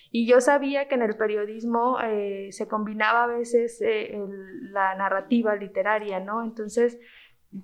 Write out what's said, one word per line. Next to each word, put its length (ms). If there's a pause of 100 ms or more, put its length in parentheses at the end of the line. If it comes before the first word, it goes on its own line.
(120)
y 160
yo 120
sabía 480
que 80
en 60
el 160
periodismo, 840
eh, 500
se 160
combinaba 560
a 40
veces, 540
eh, 340
el, 560
la 240
narrativa 600
literaria, 640
¿no? 240
Entonces, 560 (640)